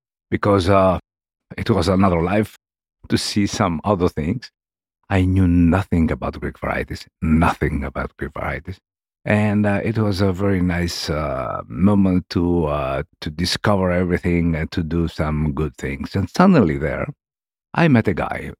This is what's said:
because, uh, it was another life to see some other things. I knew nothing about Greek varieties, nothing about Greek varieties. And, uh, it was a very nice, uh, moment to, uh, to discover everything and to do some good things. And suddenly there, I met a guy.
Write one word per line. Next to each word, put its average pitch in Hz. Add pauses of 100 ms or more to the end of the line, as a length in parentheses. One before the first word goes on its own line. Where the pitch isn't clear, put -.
(300)
because, 98
uh, 95 (580)
it 95
was 92
another 92
life 101 (500)
to 113
see 101
some 85
other 90
things. - (580)
I 95
knew 92
nothing 87
about -
Greek -
varieties, - (140)
nothing 78
about 71
Greek 69
varieties. - (460)
And, 104
uh, 101
it 110
was 104
a 98
very 95
nice, 87
uh, 65
moment 92
to, 87
uh, 69 (180)
to -
discover 90
everything 87
and 80
to 90
do 82
some 76
good 76
things. 69
And 95
suddenly 131
there, 69 (640)
I 165
met 117
a 95
guy. -